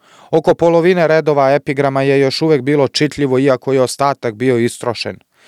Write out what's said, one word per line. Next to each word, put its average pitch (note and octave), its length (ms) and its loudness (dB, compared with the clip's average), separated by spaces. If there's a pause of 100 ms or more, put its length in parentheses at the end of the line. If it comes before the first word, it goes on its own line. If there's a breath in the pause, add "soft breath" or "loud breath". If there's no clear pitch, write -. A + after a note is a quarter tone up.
(320 soft breath)
Oko D#3+ 240 2
polovine E3+ 520 2
redova D3 440 2
epigrama C#3 500 -2
je C#3 180 2
još C3+ 220 0
uvek D#3 200 2
bilo C#3 260 0
čitljivo, C3+ 520 -2
iako C3+ 340 0
je C3+ 80 2
ostatak B2+ 520 -2
bio B2 240 0
istrošen.” A#2 600 -4 (280 soft breath)